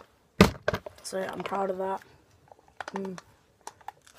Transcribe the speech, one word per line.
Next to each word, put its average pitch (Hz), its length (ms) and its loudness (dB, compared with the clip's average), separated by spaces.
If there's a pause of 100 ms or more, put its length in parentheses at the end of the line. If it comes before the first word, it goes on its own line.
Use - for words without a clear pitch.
(1040)
so - 160 -4
I'm 185 240 -4
proud 196 260 0
of 185 80 -2
that. 190 240 -2 (920)
Mm. 190 240 -6 (1000)